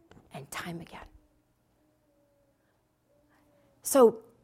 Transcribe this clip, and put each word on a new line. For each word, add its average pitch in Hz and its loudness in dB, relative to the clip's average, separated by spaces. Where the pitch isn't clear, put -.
and 139 -18
time 170 -12
again." - -20
So 233 6